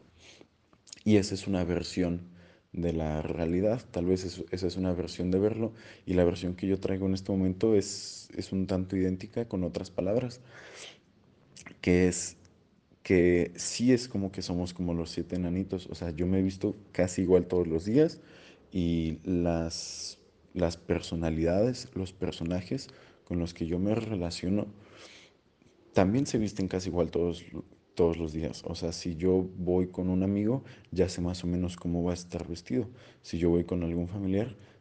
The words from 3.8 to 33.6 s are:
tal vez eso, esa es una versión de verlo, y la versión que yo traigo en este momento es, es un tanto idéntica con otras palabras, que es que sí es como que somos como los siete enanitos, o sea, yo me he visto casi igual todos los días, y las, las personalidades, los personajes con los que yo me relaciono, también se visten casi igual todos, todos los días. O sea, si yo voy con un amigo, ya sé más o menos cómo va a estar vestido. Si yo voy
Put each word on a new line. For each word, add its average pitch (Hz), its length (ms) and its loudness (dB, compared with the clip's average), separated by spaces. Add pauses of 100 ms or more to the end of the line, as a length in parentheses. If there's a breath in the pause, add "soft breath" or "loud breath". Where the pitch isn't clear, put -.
tal 87 160 -2
vez 92 200 2
eso, 90 260 -8
esa 92 160 -4
es 87 100 -4
una 92 160 0
versión 90 380 -4
de 92 80 2
verlo, 110 340 0 (320 loud breath)
y 90 80 -2
la 90 100 6
versión 90 320 2
que 98 120 -4
yo 95 120 2
traigo 95 280 -2
en 95 80 2
este 95 160 -6
momento 95 420 2
es, - 640 -2
es - 140 -8
un 95 160 0
tanto 92 280 -2
idéntica 95 520 -2
con 92 160 -2
otras 90 260 -4
palabras, 120 500 -2 (1400 loud breath)
que 90 260 6
es - 280 -2 (640)
que 87 540 4
sí - 360 0
es 120 160 2
como 98 240 -4
que 92 120 -8
somos 90 320 -4
como 87 180 -2
los 82 160 -2
siete 85 260 -6
enanitos, 90 520 -4
o - 80 -10
sea, 87 160 -6
yo 82 160 -2
me 95 120 4
he 95 40 4
visto 95 320 -2 (160)
casi 92 320 2
igual 90 240 6
todos 90 180 2
los 82 200 0
días, 151 360 4 (500 loud breath)
y 82 520 0
las, 85 960 -2 (340)
las 87 240 0
personalidades, 85 1200 0
los 92 180 -6
personajes 87 760 -4 (340 loud breath)
con 90 160 -4
los 85 160 -2
que 85 100 -4
yo 85 140 0
me 101 160 2
relaciono, 101 720 -2 (1300 loud breath)
también 107 340 4
se 131 100 -2
visten 98 300 -2
casi 92 220 -4
igual 82 200 0
todos, 85 360 -2 (500)
todos 82 220 4
los 82 140 -4
días. 80 340 -6
O 87 100 -6
sea, 85 160 -4
si 87 240 -6
yo 92 420 2
voy 90 300 2
con 92 220 -4
un 92 140 2
amigo, 104 400 0 (280 loud breath)
ya 90 180 2
sé 90 120 -6
más 87 220 -4
o 87 40 -4
menos 90 280 -2
cómo 85 280 -2
va 87 80 0
a 87 40 0
estar 85 320 -8
vestido. 110 420 -4 (320 loud breath)
Si - 160 -8
yo 85 120 4
voy 87 140 4